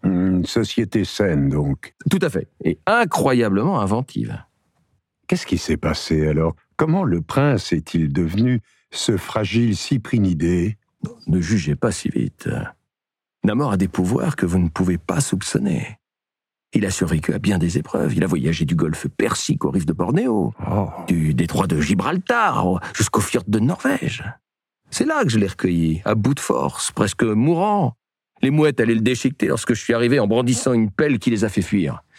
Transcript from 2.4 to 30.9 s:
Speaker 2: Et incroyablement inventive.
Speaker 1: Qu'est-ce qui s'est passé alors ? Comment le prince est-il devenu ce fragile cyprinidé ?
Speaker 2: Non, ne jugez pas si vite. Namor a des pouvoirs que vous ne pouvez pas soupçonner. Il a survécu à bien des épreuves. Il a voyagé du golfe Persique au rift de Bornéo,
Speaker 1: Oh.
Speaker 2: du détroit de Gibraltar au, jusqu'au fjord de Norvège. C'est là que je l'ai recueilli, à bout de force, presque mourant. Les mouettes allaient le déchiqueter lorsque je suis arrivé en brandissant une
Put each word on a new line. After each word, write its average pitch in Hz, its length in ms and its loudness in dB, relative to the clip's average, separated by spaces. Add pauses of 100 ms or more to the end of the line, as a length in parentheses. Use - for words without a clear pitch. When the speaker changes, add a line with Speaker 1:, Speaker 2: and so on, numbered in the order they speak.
Speaker 2:
Et - 220 2
incroyablement 139 920 2
inventive. 107 640 -4 (840)
Speaker 1:
Qu'est-ce - 200 -2
qui 82 120 0
s'est 78 180 -2
passé 78 500 0
alors ? 80 280 0 (220)
Comment 95 280 2
le 85 180 0
prince 135 500 0
est-il 80 400 0
devenu 101 480 0 (300)
ce - 260 -2
fragile 107 600 0
cyprinidé ? 92 1000 0 (280)
Speaker 2:
Non, - 120 -12 (120)
ne 180 120 2
jugez 165 360 0
pas - 160 0
si - 180 -6
vite. - 380 -4 (960)
Namor 117 280 0
a 98 40 0
des 92 120 2
pouvoirs 113 480 0
que - 100 0
vous 87 120 0
ne 87 100 2
pouvez 87 300 0
pas 87 220 -2
soupçonner. 135 760 -2 (760)
Il 104 120 2
a 95 60 -2
survécu 82 420 -2
à 95 60 -2
bien 98 200 2
des 85 200 0
épreuves. - 360 -2
Il - 80 2
a 95 40 2
voyagé 80 380 0
du 78 100 0
golfe 78 340 -2
Persique - 560 -2
au 71 60 0
rift 78 180 -2
de 82 40 0
Bornéo, 104 600 0 (180)
Speaker 1:
Oh. 95 180 0 (200)
Speaker 2:
du 80 260 2
détroit 87 320 0
de 80 140 0
Gibraltar 147 840 0
au, 90 120 2 (160)
jusqu'au - 260 0
fjord 101 260 -2
de 104 140 2
Norvège. 147 640 -2 (640)
C'est - 160 0
là 311 160 0
que 165 80 2
je 110 80 2
l'ai 101 80 2
recueilli, 85 580 0
à 104 100 0
bout 113 200 0
de 139 60 -8
force, - 520 -2
presque - 320 -2
mourant. 156 720 2 (460)
Les 135 80 2
mouettes 151 300 2
allaient 113 140 4
le 113 60 2
déchiqueter 127 480 0
lorsque 120 260 0
je 104 80 -4
suis 117 120 0
arrivé 120 260 2
en 104 60 2
brandissant 120 460 2
une 113 180 2